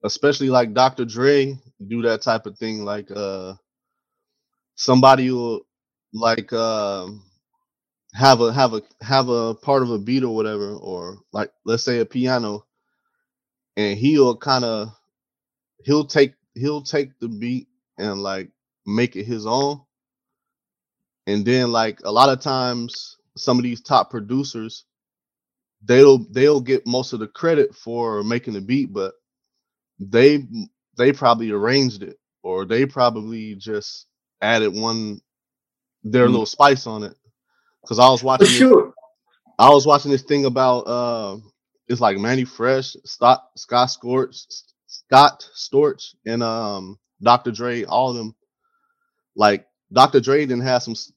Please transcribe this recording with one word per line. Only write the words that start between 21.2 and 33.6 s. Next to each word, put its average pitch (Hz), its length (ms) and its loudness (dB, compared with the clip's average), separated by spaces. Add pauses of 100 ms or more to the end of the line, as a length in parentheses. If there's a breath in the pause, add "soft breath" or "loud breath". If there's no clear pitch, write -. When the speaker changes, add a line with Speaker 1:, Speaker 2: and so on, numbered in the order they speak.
Speaker 1:
And 101 180 -2
then, 123 260 0
like, 113 340 -2
a 104 60 -6
lot 127 180 4
of 131 100 -2
times, 123 760 -6 (180)
some 123 220 0
of 123 60 0
these 120 180 -6
top - 280 0
producers, 113 760 -8 (960)
they'll, 131 360 8 (120)
they'll 135 300 2
get 127 260 -2
most 123 260 -4
of 113 60 -8
the 107 80 -8
credit 165 480 -2
for 117 480 -6
making 120 300 -6
the 98 80 -8
beat, 117 320 -4
but 95 200 -6 (840)
they, 123 460 4 (520)
they 127 140 4
probably 117 400 0
arranged 110 520 -2
it, 95 140 -18 (260)
or 92 220 -6
they 117 200 0
probably 113 680 -4
just 104 500 -12 (360)